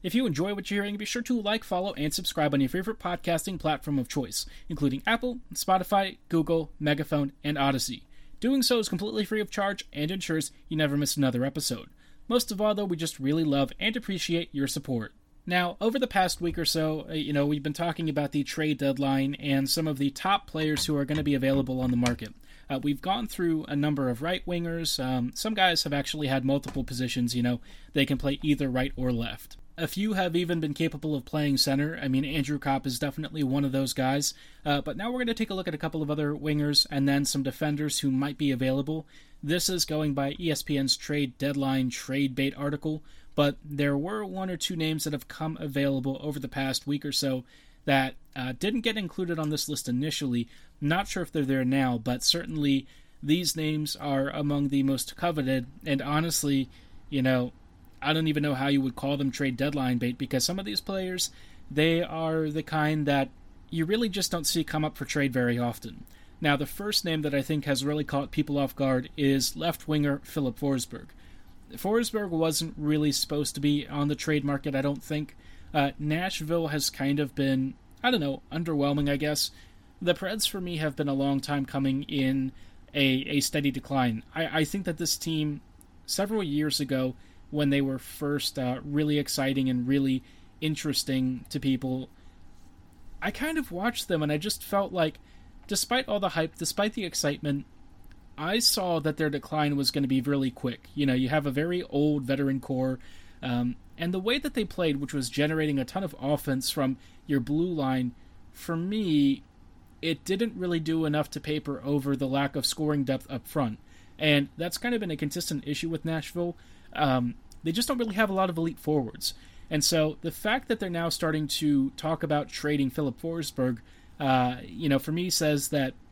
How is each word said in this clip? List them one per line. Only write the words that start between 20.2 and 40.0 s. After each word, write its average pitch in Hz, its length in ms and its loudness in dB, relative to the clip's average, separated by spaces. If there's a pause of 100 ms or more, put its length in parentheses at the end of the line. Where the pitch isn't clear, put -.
players 156 380 0
who 151 100 2
are 143 100 2
gonna 151 180 0
be 143 120 4
available 131 460 2
on 127 100 2
the 123 60 4
market. 120 360 0 (360)
Uh, 139 140 -2
we've 143 180 0
gone 208 240 0
through 165 440 0
a 143 80 -2
number 143 320 2
of 120 120 -2
right 180 240 -2
wingers. 170 560 -2
Um, 127 320 0
some 220 200 -4
guys 185 300 4
have 143 100 0
actually 143 340 -2
had 131 160 2
multiple 139 400 0
positions, 123 500 0
you 123 80 0
know, 123 200 0 (320)
they 139 120 6
can 135 120 0
play 139 260 -2
either 143 260 2
right 127 280 0
or 127 160 0
left. - 420 -6 (220)
A 151 100 -2
few 208 260 0
have 180 220 0
even 175 240 2
been 151 140 0
capable 156 420 -2
of 131 80 -2
playing 147 320 2
center. 143 460 2
I 139 80 -2
mean, 131 160 2
Andrew 143 340 -2
Kopp 139 260 0
is 127 140 -2
definitely 151 420 -4
one 139 220 2
of 135 80 0
those 135 220 0
guys. 135 400 0 (320)
Uh, 143 160 2
but 147 160 -6
now 214 120 -4
we're 254 100 -4
gonna 233 140 0
take 226 160 -2
a 202 40 -4
look 185 160 -4
at 160 40 -4
a 151 40 -6
couple 156 240 -2
of 147 100 -2
other 147 220 0
wingers 147 580 2
and 139 160 4
then 139 160 4
some 139 180 0
defenders 147 580 0
who 139 120 2
might 139 260 0
be 147 140 2
available. 135 560 0 (340)
This 165 280 2
is 180 160 0
going 151 280 0